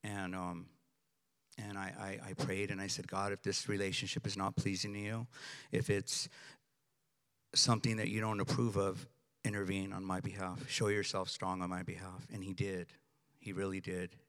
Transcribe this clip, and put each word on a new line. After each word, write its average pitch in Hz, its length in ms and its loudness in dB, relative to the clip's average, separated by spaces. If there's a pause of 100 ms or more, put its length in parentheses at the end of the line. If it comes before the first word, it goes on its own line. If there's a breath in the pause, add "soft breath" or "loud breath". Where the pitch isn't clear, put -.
And, 98 320 -2
um, 90 320 -4 (880)
and 101 200 -6
I, 98 480 -4
I, 92 40 -8
I 92 40 -4
prayed 98 380 0
and 95 80 -2
I 98 80 -2
said, 92 200 -2
"God, 98 260 0
if 98 80 -6
this - 260 0
relationship 98 580 0
is 101 120 0
not 95 180 2
pleasing 101 380 0
to 101 60 -4
you, 110 280 -2 (440 loud breath)
if - 180 2
it's - 400 2 (1200 loud breath)
something 113 440 6
that 110 100 0
you 107 140 2
don't 110 180 2
approve 107 380 4
of, 98 300 2 (360)
intervene 98 500 0
on 95 100 -4
my 92 180 0
behalf. 92 480 -4
Show - 180 2
yourself 101 420 2
strong 92 320 0
on 90 80 0
my 90 140 -2
behalf." 90 500 -8
And 101 100 -4
he 98 100 -4
did. 92 340 0 (520)
He 104 120 -8
really 95 300 0
did. 92 340 -4 (140)